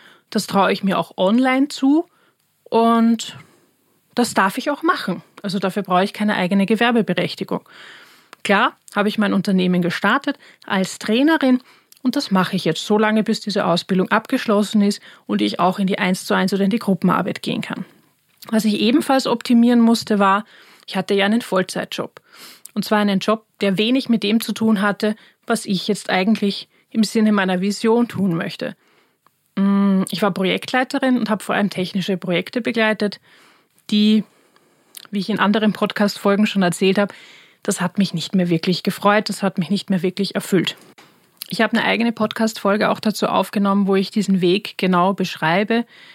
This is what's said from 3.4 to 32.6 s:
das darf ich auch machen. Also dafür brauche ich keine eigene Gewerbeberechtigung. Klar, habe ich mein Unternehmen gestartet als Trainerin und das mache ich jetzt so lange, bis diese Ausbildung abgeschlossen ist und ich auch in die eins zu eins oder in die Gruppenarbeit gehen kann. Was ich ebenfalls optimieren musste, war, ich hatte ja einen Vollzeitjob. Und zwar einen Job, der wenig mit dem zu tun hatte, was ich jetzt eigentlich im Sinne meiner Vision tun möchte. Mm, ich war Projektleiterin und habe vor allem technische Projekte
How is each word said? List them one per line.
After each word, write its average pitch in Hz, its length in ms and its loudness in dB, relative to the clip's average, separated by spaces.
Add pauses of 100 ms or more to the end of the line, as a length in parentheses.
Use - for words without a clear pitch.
das 240 200 -2
darf 196 240 2
ich 262 120 -4
auch 285 140 -4
machen. 294 400 -2 (180)
Also 202 160 -4
dafür 190 260 -2
brauche 185 200 2
ich 202 80 -2
keine 208 240 -2
eigene 190 300 0
Gewerbeberechtigung. 185 960 0 (840)
Klar, 208 320 2 (180)
habe 208 140 0
ich 214 100 -2
mein 202 160 2
Unternehmen 185 480 2
gestartet 220 560 -2 (280)
als 190 340 -4
Trainerin 262 600 2 (400)
und 254 140 -2
das 277 160 -4
mache 185 240 0
ich 170 100 -4
jetzt 160 200 -2
so 208 120 2
lange, 214 260 2
bis 220 160 -2
diese 202 260 -4
Ausbildung 180 440 0
abgeschlossen 214 720 0
ist 202 200 0 (260)
und 208 140 -2
ich 208 200 -2
auch 185 180 2
in 196 80 0
die 196 120 -2
eins 185 260 -2
zu 214 80 -2
eins 185 200 0
oder 196 120 0
in 196 60 2
die 233 80 0
Gruppenarbeit 185 640 0
gehen - 200 -4
kann. - 240 -10 (640)
Was 220 160 2
ich 208 140 0
ebenfalls 262 480 2
optimieren 240 520 4
musste, 226 400 2
war, 202 240 4 (440)
ich - 100 -8
hatte 190 160 -2
ja 196 120 2
einen 220 160 2
Vollzeitjob. - 760 -4 (540)
Und 214 100 -4
zwar 214 140 0
einen 202 220 2
Job, 220 260 -2 (160)
der 196 160 0
wenig 247 320 0
mit 226 140 2
dem 214 180 0
zu - 100 -6
tun 220 300 0
hatte, 208 340 0 (300)
was 226 200 -2
ich 190 220 -4
jetzt 202 220 -4
eigentlich 202 580 0 (220)
im 220 140 0
Sinne 214 280 2
meiner 185 300 0
Vision 226 460 0
tun 185 280 -2
möchte. - 400 -6 (800)
Mm, 196 540 2
ich 170 120 -6
war 208 100 2
Projektleiterin 254 840 0
und 220 120 -2
habe 214 140 -2
vor - 120 -2
allem 202 140 0
technische 185 480 -4
Projekte 185 440 -4